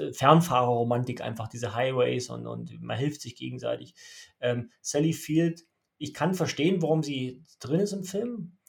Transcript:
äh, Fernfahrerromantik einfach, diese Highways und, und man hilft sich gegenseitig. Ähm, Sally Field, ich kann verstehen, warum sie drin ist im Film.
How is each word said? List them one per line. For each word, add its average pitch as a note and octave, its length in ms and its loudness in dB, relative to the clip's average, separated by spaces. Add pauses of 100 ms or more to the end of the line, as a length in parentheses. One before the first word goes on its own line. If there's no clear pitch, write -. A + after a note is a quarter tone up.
äh, D3 120 -4
Fernfahrerromantik B2 1080 4
einfach, A#2 260 -6
diese A2+ 260 -6
Highways B2 560 0
und, A#2 160 -8
und A#2 340 -10
man A2+ 180 -6
hilft D3 220 -2
sich A#2+ 160 -14
gegenseitig. B2 580 -6 (460)
Ähm, B2 300 -2 (100)
Sally D#3 320 0
Field, E3 500 0 (360)
ich C#3+ 160 -8
kann F3+ 200 0
verstehen, E3+ 480 0
warum D#3 200 2
sie B2+ 400 -4 (180)
drin D3 200 0
ist G3+ 120 0
im F#3+ 120 -8
Film. A3 520 -6 (120)